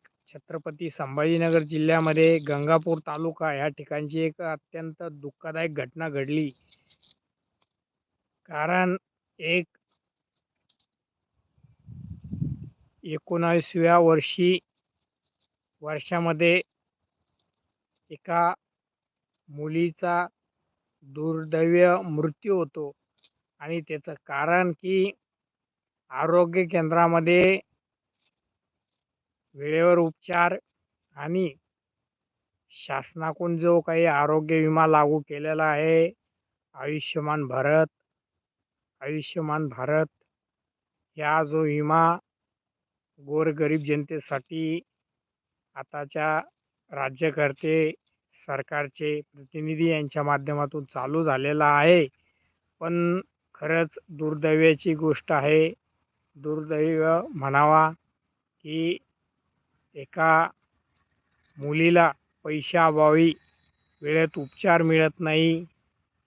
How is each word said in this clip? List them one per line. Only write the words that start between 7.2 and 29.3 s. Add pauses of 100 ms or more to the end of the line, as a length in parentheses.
कारण (440)
एक (3500)
एकोणावीसव्या
वर्षी, (1200)
वर्षामध्ये (1500)
एका (960)
मुलीचा (840)
दुर्दैवी (280)
मृत्यू
होतो (680)
आणि
त्याचं (140)
कारण
की (1000)
आरोग्य
केंद्रामध्ये (2000)